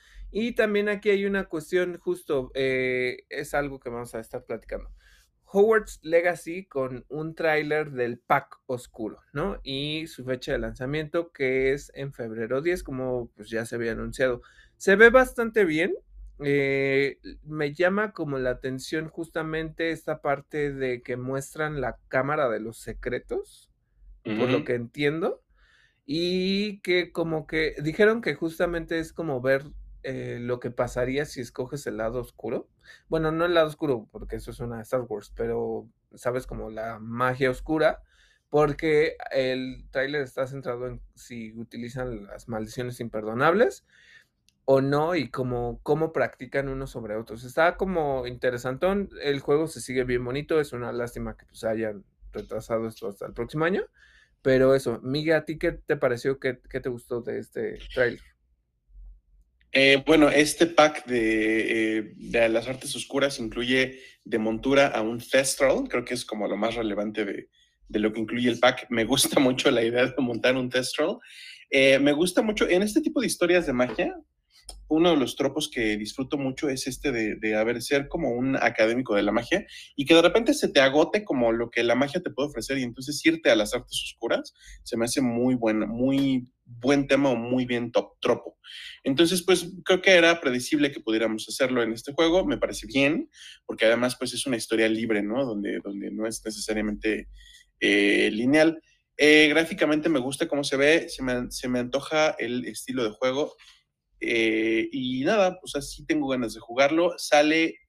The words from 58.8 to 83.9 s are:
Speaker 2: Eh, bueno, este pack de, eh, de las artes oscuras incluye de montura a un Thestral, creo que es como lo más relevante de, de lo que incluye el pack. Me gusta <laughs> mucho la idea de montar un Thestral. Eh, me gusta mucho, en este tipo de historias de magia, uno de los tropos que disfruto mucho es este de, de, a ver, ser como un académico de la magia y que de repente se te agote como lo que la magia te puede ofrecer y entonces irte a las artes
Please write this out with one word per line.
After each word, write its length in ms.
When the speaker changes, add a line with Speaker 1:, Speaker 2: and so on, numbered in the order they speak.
Speaker 2:
Eh, 340
bueno, 240
este 360
pack 400
de, 920
eh, 180
de 320
las 200
artes 280
oscuras 420
incluye 640
de 140
montura 500
a 140
un 180
Thestral, 680
creo 160
que 100
es 100
como 240
lo 80
más 200
relevante 500
de, 240
de 100
lo 140
que 80
incluye 280
el 100
pack. 320
Me 140
gusta 340
<laughs> 20
mucho 300
la 140
idea 220
de 120
montar 380
un 140
Thestral. 480
Eh, 280
me 140
gusta 300
mucho, 260
en 140
este 200
tipo 180
de 60
historias 400
de 80
magia, 400
uno 220
de 80
los 180
tropos 360
que 240
disfruto 420
mucho 300
es 180
este 260
de, 240
de, 200
a 80
ver, 180
ser 260
como 220
un 260
académico 600
de 60
la 100
magia 340
y 100
que 80
de 80
repente 320
se 140
te 120
agote 440
como 280
lo 180
que 140
la 120
magia 260
te 80
puede 180
ofrecer 300
y 60
entonces 420
irte 240
a 60
las 180
artes 260